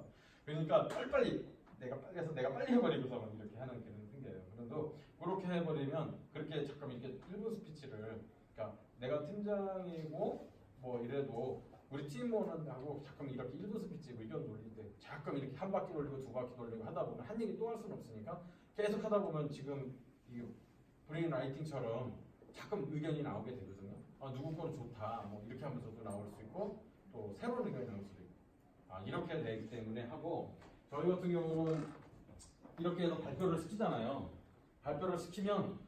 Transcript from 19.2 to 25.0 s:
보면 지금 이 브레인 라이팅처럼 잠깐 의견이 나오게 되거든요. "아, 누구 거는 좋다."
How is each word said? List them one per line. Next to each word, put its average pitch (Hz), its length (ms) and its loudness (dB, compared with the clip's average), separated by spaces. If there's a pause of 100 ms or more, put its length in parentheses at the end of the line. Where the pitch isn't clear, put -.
보면 156 280 4
지금 135 460 -2 (340)
이 120 140 -4 (640)
브레인 165 220 2
라이팅처럼 135 840 0 (360)
잠깐 165 380 -2
의견이 151 320 2
나오게 202 340 0
되거든요. 98 380 -8 (260)
"아, 135 140 -4
누구 156 220 -2
거는 165 200 -2
좋다." 107 540 -2